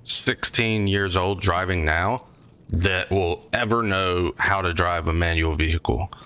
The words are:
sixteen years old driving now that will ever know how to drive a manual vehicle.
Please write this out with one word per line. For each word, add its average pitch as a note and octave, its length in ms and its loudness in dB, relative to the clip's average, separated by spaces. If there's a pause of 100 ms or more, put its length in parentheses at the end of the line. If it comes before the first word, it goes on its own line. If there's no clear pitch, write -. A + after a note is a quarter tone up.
sixteen A2 840 0
years G2 280 0
old F#2 240 0
driving F2+ 460 0
now F2 400 0 (440)
that F2+ 420 0
will F2+ 400 0
ever A2+ 320 0
know F#2+ 540 0
how G2 240 0
to F2+ 120 0
drive E2+ 340 0
a E2 60 2
manual E2 420 0
vehicle. D#2+ 540 -2 (160)